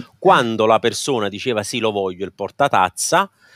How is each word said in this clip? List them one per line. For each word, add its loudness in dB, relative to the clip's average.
Quando 2
la 4
persona -2
diceva: -4
"Sì, -8
lo 0
voglio -4
il -8
portatazza", 0